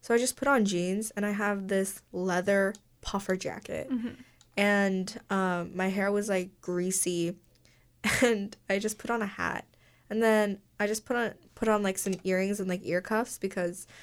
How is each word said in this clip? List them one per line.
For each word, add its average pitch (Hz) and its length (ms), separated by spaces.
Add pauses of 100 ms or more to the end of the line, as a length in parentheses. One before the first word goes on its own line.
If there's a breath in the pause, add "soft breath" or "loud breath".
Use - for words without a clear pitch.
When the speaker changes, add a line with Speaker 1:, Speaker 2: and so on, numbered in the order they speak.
Speaker 1:
So - 120
I 233 40
just 254 200
put 269 100
on 254 180
jeans, 190 460
and 202 140
I 208 60
have 202 360
this 196 340 (100)
leather 190 640 (280)
puffer 196 340
jacket. - 560
Speaker 2:
Mm-hmm. 240 180 (480 loud breath)
Speaker 1:
And, 196 640 (100)
um, 185 460
my 185 120
hair 196 240
was, 208 160
like, 190 220 (120)
greasy, 180 720 (680 soft breath)
<laughs> - 200
and 208 320 (140)
I 196 100
just 214 180
put - 120
on 233 120
a 202 60
hat. - 380 (440 soft breath)
And 220 140
then 214 360 (200)
I 208 80
just 214 180
put 240 100
on, 233 180 (220)
put 220 140
on, 208 140
like, 190 140
some 190 260
earrings 190 360
and, 185 80
like, 180 160
ear 175 180
cuffs 220 360
because 180 500 (160 loud breath)